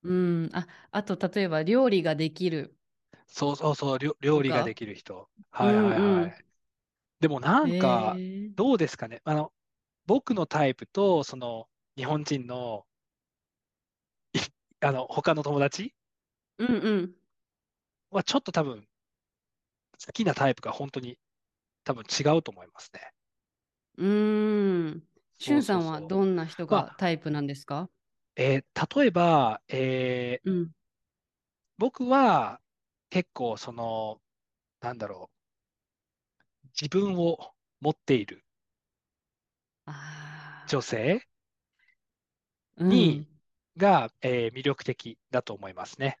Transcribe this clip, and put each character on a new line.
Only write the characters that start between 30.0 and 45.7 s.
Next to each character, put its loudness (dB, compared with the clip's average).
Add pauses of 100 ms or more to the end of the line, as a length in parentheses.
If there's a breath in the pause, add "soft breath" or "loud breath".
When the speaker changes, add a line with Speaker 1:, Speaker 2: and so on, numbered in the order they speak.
Speaker 2:
ー、 -2
Speaker 1:
う 0 (120)
ん。 -14 (1040)
Speaker 2:
僕 -2
は 4 (500)
結 -2
構 -4
そ -14
の、 -6 (600)
な -8
ん -14
だ -8
ろ -14
う。 -20 (140)
自 -6
分 0
を -2 (260)
持 0
っ -2
て 2
い 0
る -20 (1400)
Speaker 1:
あ -18
ー。 -20
Speaker 2:
女 0
性 0 (1600)
Speaker 1:
う 0
ん。 6
Speaker 2:
に、 6 (500)
が、 4 (100)
え 0
ー、 -6
魅 -12
力 0
的 -8 (140)
だ 0
と -10
思 -14
い -16